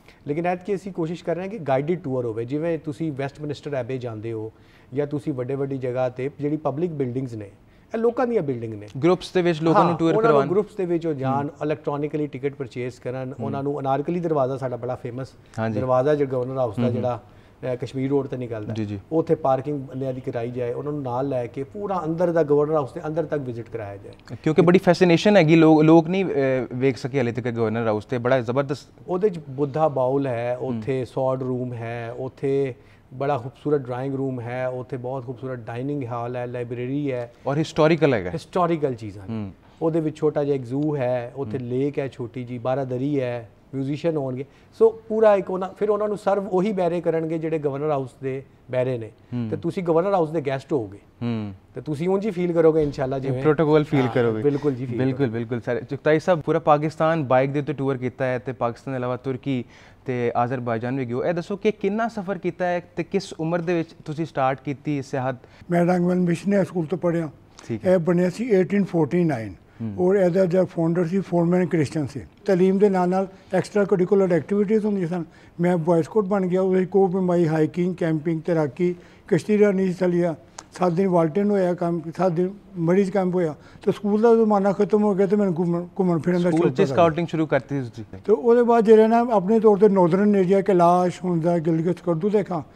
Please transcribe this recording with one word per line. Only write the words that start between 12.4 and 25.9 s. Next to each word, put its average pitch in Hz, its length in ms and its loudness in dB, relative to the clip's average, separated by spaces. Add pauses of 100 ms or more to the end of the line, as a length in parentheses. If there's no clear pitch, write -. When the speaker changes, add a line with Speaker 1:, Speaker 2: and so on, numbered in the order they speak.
Speaker 1:
ਪਰਚੇਜ਼ 123 460 -8
ਕਰਨ, 131 400 -8
Speaker 2:
ਹੂੰ। 135 60 -4
Speaker 1:
ਉਹਨਾਂ 139 160 -4
ਨੂੰ 143 180 -4
ਅਨਾਰਕਲੀ 143 400 -2
ਦਰਵਾਜ਼ਾ 143 360 0
ਸਾਡਾ 123 200 -6
ਬੜਾ 123 180 -6
ਫੇਮਸ 123 340 -10 (300)
Speaker 2:
ਹਾਂਜੀ। 113 220 -2
Speaker 1:
ਦਰਵਾਜ਼ਾ 131 340 2
ਜਿਹੜਾ 143 160 0
ਗਵਰਨਰ 131 280 -4
ਹਾਊਸ 113 180 -2
ਦਾ 120 60 0
Speaker 2:
ਹੂੰ, 120 80 2
ਹੂੰ। 117 60 -2
Speaker 1:
ਜਿਹੜਾ, 117 260 -4 (420)
ਅਹ, 127 120 -4
ਕਸ਼ਮੀਰ 131 340 -4
ਰੋਡ 139 160 0
ਤੇ 131 100 -8
ਨਿਕਲਦਾ, 113 360 -8
Speaker 2:
ਜੀ, 110 120 -4
ਜੀ। 101 160 -8 (120)
Speaker 1:
ਉੱਥੇ 160 220 2
ਪਾਰਕਿੰਗ 135 460 -2
ਬੰਦਿਆਂ 131 340 -8
ਦੀ 127 60 -12
ਕਰਾਈ 123 300 -6
ਜਾਏ, 123 220 -6
ਉਹਨਾਂ 139 200 -6
ਨੂੰ 147 100 -6
ਨਾਲ 131 260 -4
ਲੈ 123 180 -4
ਕੇ 135 180 -8
ਪੂਰਾ 190 400 -6
ਅੰਦਰ 170 280 0
ਦਾ 165 100 4
ਗਵਰਨਰ 147 320 2
ਹਾਊਸ 139 180 -2
ਦੇ - 140 -10
ਅੰਦਰ 156 180 -2
ਤੱਕ 151 160 -4
ਵਿਜ਼ਿਟ 117 300 -10
ਕਰਾਇਆ 101 260 -10
ਜਾਏ। - 460 -18
Speaker 2:
ਕਿਉਂਕਿ 160 200 4
ਬੜੀ 180 160 6
ਫੈਸੀਨੇਸ਼ਨ 180 580 6
ਹੈਗੀ, 165 200 6
ਲੋਕ, 156 260 8
ਲੋਕ 160 260 8